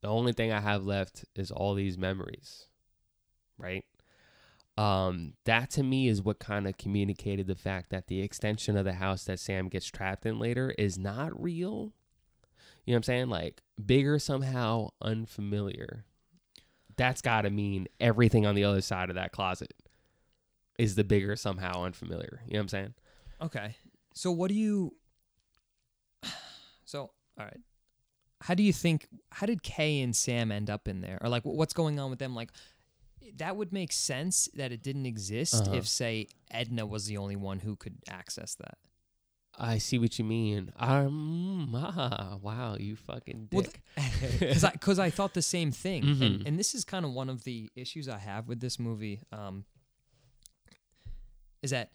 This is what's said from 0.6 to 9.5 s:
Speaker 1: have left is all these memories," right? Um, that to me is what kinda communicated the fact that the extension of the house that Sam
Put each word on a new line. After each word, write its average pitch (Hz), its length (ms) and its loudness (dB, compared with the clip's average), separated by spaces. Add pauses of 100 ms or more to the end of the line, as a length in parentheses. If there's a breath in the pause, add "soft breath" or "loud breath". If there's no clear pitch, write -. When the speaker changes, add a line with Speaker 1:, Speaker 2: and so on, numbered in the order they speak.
Speaker 1:
have 104 240 2
left 98 400 -2 (100)
is 98 160 -4
all 98 240 0
these 98 240 0
memories," - 680 -6 (880)
right? 92 280 -6 (920 soft breath)
Um, 92 580 2 (100)
that 117 260 4
to 147 120 2
me 131 240 4
is 104 160 4
what 104 160 2
kinda 101 340 -2
communicated 98 760 0
the 92 80 -2
fact 95 340 -4
that 92 160 -6
the 92 140 -2
extension 107 560 0
of 98 80 4
the 95 100 0
house 95 300 0
that 92 160 -4
Sam 95 280 -2